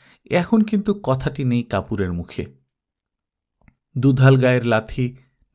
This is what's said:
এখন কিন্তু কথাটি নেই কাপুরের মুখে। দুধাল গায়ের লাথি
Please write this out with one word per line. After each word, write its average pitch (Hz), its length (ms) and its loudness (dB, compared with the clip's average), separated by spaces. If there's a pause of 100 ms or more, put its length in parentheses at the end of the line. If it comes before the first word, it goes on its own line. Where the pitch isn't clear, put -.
(300)
এখন 175 300 2
কিন্তু 208 340 0
কথাটি 135 500 -4
নেই 120 180 0
কাপুরের 98 500 -4
মুখে। 87 340 -8 (1500)
দুধাল 131 420 4
গায়ের 127 260 2
লাথি 117 500 -2 (380)